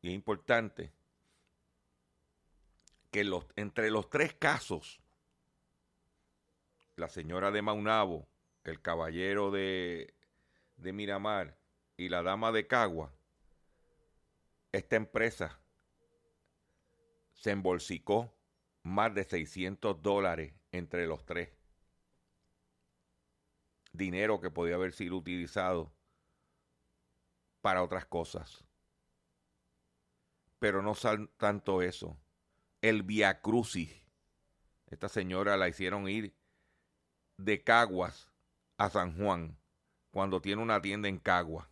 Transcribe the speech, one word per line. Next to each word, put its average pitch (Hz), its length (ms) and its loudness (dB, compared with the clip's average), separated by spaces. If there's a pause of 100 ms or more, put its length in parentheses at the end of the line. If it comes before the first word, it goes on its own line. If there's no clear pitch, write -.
Y 87 80 -8
es 90 40 -4
importante 101 800 -2 (2250)
que 101 120 2
los, 92 220 0 (100)
entre 110 360 0
los 107 180 0
tres 151 240 2
casos, - 680 -2 (1900)
la 82 140 -8
señora 90 420 -2
de 104 100 0
Maunabo, 104 680 2 (340)
el 82 180 -10
caballero 90 720 0
de, 92 640 -2 (640)
de 92 160 -8
Miramar 101 640 -4 (400)
y 90 120 -6
la 87 140 0
dama 107 280 0
de 110 160 0
Cagua, 82 460 2 (1600)
esta - 240 -2
empresa 107 640 -2 (1700)
se - 180 -2
embolsicó 98 840 0 (460)
más 104 300 0
de 95 100 0
seiscientos 92 800 -4
dólares 87 520 0 (180)
entre 87 360 -4
los 80 180 -6
tres. 87 260 -6 (2500)
Dinero 95 480 0
que 85 120 -4
podía 85 240 0
haber 90 180 -2
sido 92 240 -6
utilizado 87 720 -2 (1700)
para 92 200 2
otras 90 240 -2
cosas. - 580 -8 (2000)
Pero 98 220 2
no 104 120 0
sal-, 107 440 -2
tanto 101 440 2
eso. 85 360 -4 (640)
El 107 220 4
Via 101 380 4
Crucis. 107 600 -2 (840)
Esta 98 220 -8
señora 95 480 0
la 95 120 4
hicieron 95 380 -2
ir 104 280 -4 (1040)
de 98 260 2
Caguas 98 680 4 (480)
a 101 120 4
San 90 280 0
Juan 87 400 -2 (540)
cuando 95 300 0
tiene 101 200 -2
una 110 200 2
tienda 101 280 -2
en 95 80 -4
Caguas. 85 540 0